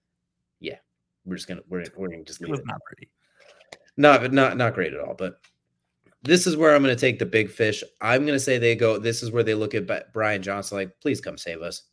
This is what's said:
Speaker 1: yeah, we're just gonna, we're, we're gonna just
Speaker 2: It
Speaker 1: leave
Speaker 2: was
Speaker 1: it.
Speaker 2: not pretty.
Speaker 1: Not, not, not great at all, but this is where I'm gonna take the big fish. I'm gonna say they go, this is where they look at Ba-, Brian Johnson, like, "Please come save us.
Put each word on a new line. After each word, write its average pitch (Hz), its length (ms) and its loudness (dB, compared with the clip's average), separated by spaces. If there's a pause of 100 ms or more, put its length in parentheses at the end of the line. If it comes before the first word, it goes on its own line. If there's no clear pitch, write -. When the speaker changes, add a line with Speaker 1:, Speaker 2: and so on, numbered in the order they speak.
(600)
Speaker 1:
yeah, - 160 -12 (500)
we're 90 100 -8
just - 100 -14
gonna, 90 220 -12
we're, 87 160 -8 (100)
we're 95 140 -8
gonna 80 160 -14
just - 160 -18
Speaker 2:
It - 40 -14
Speaker 1:
leave - 80 -8
Speaker 2:
was 139 80 -6
Speaker 1:
it. - 60 -14
Speaker 2:
not - 200 -10
pretty. - 240 -20 (880)
Speaker 1:
Not, 135 340 6
not, 135 240 4
not 120 180 0
great 80 200 -4
at 71 60 -8
all, - 140 -8
but 92 260 -8 (840)
this 175 240 4
is 165 100 0
where 156 180 6
I'm 143 80 6
gonna 131 140 4
take 120 220 0
the 110 80 -2
big 107 240 0
fish. 107 340 -2 (160)
I'm 123 240 2
gonna 143 160 0
say 127 180 0
they 117 160 4
go, 113 240 2
this 113 240 -4
is 117 80 -6
where 117 120 2
they 110 120 0
look 107 200 -2
at 101 120 -4
Ba-, 98 260 -6
Brian 107 300 -2
Johnson, 98 360 -6
like, 95 200 -8
"Please 139 220 -2
come 80 180 -12
save 82 240 -10
us. 85 200 -10 (100)